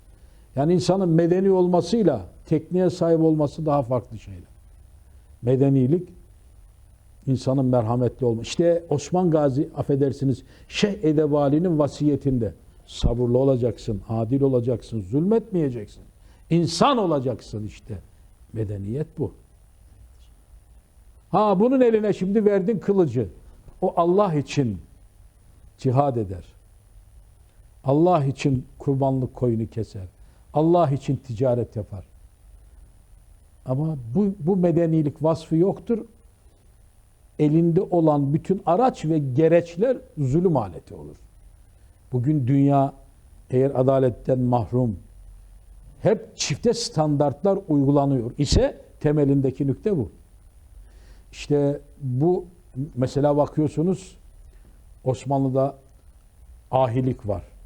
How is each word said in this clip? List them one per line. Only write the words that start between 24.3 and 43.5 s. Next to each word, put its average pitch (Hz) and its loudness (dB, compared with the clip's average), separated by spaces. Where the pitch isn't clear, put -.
için 131 -2
cihad 131 0
eder. 95 -8
Allah 156 4
için 131 -2
kurbanlık 135 -2
koyunu 113 -2
keser. 101 -10
Allah 165 4
için 139 -2
ticaret 120 -2
yapar. 98 -10
Ama 151 -4
bu, 196 0
bu 185 0
medenilik 160 0
vasfı 160 -2
yoktur. 196 -2
Elinde 160 2
olan 151 2
bütün 185 -2
araç 233 0
ve 156 0
gereçler 165 2
zulüm 151 2
aleti 95 -8
olur. 76 -18
Bugün 131 0
dünya 139 4